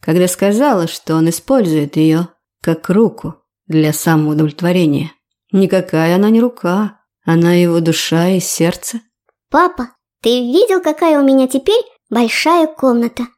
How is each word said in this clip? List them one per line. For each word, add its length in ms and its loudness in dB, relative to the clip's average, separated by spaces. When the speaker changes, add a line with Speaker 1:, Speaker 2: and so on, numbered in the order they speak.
Speaker 1:
когда 260 2
сказала, 600 0
что 280 -6
он 140 2
использует 680 -2
её 300 2
как 280 -4
руку 460 0
для 260 2
самоудовлетворения. 1160 0
Никакая 640 0
она 140 2
не 120 4
рука, 600 -4
она 300 2
его 260 2
душа 500 0
и 100 0
сердце. 600 -4
Speaker 2:
«Папа, 420 0
ты 180 0
видел, 420 0
какая 380 0
у 40 2
меня 240 2
теперь 340 0
большая 580 0
комната? 560 -2